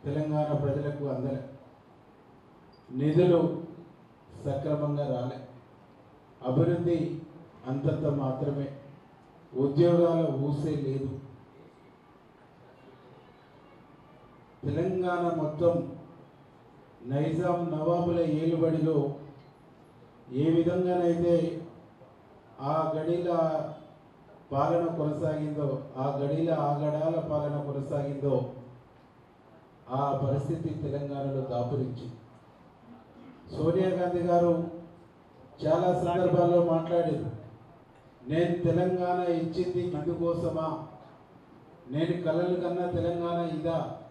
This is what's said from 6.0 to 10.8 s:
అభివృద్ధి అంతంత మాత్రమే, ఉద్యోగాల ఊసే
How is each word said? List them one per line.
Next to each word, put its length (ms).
అభివృద్ధి 580
అంతంత 360
మాత్రమే, 460
ఉద్యోగాల 680
ఊసే 260